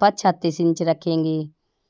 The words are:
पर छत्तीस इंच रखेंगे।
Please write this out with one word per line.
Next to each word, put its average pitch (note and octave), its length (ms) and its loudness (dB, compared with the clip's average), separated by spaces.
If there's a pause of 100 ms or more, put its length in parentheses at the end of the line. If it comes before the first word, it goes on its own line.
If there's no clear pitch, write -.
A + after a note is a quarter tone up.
पर G3+ 100 6
छत्तीस F3 500 -2
इंच E3 200 0
रखेंगे। D#3+ 680 -2 (400)